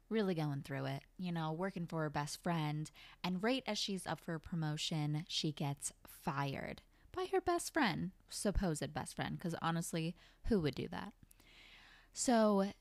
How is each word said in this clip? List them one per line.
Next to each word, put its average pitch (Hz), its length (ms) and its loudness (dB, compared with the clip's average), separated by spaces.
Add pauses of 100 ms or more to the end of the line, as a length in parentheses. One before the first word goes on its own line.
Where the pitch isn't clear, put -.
really 202 260 2
going 147 280 0
through 135 240 -4
it, 139 160 -4 (160)
you 180 140 -4
know, 160 200 -2
working 175 340 -4
for 160 160 -2
her 151 80 0
best 147 320 -4
friend. 151 480 0 (340)
And 180 180 -2
right 247 240 2
as 208 120 -2
she's 190 280 -4
up 160 140 -4
for 170 140 -6
a 156 60 -4
promotion, 151 880 -2
she - 240 -2
gets - 400 -4 (140)
fired - 760 -4 (300)
by 370 200 -2
her 370 80 6
best 349 320 0
friend, 185 400 2 (160)
supposed 160 640 0
best - 240 -6
friend, 147 240 -2
'cause 165 220 -2
honestly, 165 520 0 (300)
who 208 160 6
would 143 140 2
do - 140 -4
that? 190 260 -8 (1000)
So 214 680 6